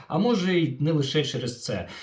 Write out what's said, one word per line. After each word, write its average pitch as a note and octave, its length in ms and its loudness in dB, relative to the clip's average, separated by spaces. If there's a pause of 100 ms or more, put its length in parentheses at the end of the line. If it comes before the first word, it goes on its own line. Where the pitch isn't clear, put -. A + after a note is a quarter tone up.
а D3+ 100 0
може F#3+ 400 2
й C3+ 220 2
не D#3 120 2
лише D3 320 2
через B2 380 -6
це. F#2+ 260 -4 (140)